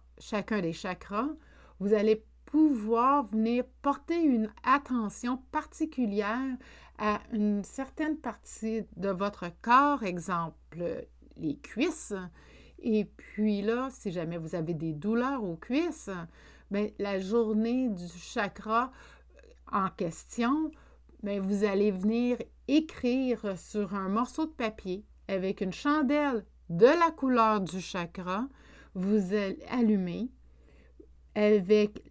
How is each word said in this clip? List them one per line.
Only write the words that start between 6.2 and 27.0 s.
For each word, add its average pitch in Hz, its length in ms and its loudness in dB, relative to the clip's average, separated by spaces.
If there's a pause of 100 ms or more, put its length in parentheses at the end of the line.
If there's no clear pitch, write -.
à 208 200 0 (140)
une 208 300 0
certaine 302 540 -4
partie 220 640 -8 (120)
de 190 140 -4
votre 196 380 -4 (140)
corps, 269 420 4
exemple 170 1040 -6 (280)
les 147 220 -6
cuisses. - 560 -4 (640)
Et 214 260 0
puis 214 580 -2
là, 240 280 -2
si 208 200 -8
jamais 165 260 -4
vous 160 160 -8
avez 170 220 -2
des 160 180 -4
douleurs 233 500 -2
aux 170 140 -6
cuisses, 277 540 -2 (600)
ben, 202 280 -2
la 202 200 -2
journée 226 680 2
du 180 180 -6
chakra 214 840 -2 (800)
en 190 180 0
question, 240 800 -2 (520)
ben, 202 160 -2
vous 196 240 0
allez 202 280 2
venir 226 460 0 (300)
écrire 254 920 0
sur 202 380 -6
un 190 140 -2
morceau 226 360 -2
de 320 60 -10
papier 214 540 -6 (220)
avec 190 340 -2
une 185 120 -2
chandelle 285 720 0 (240)
de 170 160 8
la 330 260 6